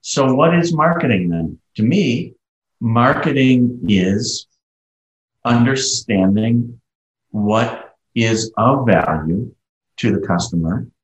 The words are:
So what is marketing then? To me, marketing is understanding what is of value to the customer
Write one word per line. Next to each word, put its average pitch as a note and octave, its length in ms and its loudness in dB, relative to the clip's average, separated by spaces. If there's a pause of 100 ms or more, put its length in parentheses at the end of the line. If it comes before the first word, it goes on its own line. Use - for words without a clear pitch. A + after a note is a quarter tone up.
So - 320 -2
what E3 240 2
is E3+ 160 0
marketing D3 560 0
then? E2 300 -4 (160)
To G#2+ 80 -2
me, C3+ 520 0 (440)
marketing B2+ 1080 2
is G2+ 600 0 (1000)
understanding A#2 1300 0 (520)
what G#2+ 640 -2 (200)
is A2+ 420 0
of B2+ 280 2
value E2 680 0 (440)
to G#2 200 0
the - 80 -6
customer F2 600 -4 (160)